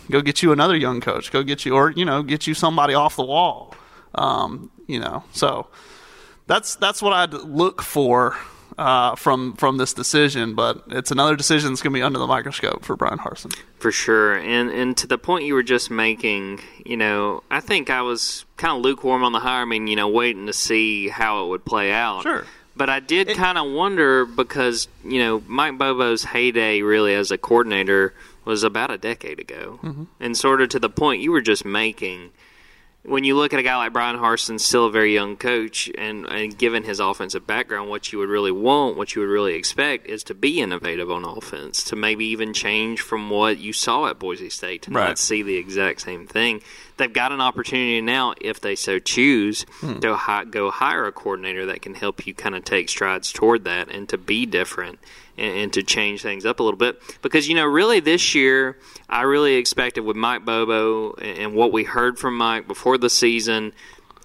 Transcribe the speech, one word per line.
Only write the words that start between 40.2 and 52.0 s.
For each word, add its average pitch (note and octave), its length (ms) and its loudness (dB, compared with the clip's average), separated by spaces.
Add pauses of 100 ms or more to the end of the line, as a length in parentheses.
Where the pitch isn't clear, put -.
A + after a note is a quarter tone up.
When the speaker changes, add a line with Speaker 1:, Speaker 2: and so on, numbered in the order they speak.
Speaker 2:
to - 100 -12
be C#3 260 0
innovative F2 500 -4
on F2 140 -4
offense, E2 600 -8
to - 120 -6
maybe G#2+ 300 -2
even A2 260 -4
change A2 480 -2
from G#2+ 300 -6
what G#2 280 2
you G#2 140 -10
saw B2+ 340 0
at - 120 -6
Boise F#2 320 -8
State, F2+ 320 -10
to - 80 -16
Speaker 1:
Right. G2+ 180 2
Speaker 2:
not E2 100 -2
see G#2+ 240 0
the G2 140 -2
exact F#2+ 460 -2
same F2+ 240 -12
thing, A2 340 0 (400)
they've B2 120 0
got B2+ 200 0
an C#3 80 -6
opportunity B2 600 0
now, B2 400 0
if G#2+ 200 -6
they G2+ 160 -2
so F#2+ 240 -2
choose, A#2 640 2 (140)
Speaker 1:
Hmm. C#3+ 180 -8
Speaker 2:
to A2 160 0
hi-, G#2 300 -2
go G#2 260 -2
hire C#3 360 0
a G2+ 60 -6
coordinator F#2+ 540 -6
that F#2 160 -8
can G2 120 -14
help G2+ 340 -6